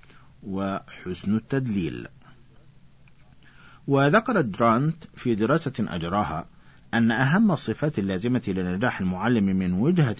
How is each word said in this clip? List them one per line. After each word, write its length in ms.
وحسن 920
التدليل. 720
وذكر 540
جرانت 640
في 200
دراسة 440
أجراها 680
أن 160
أهم 420
الصفات 460
اللازمة 500
لنجاح 520
المعلم 440
من 280
وجهة 460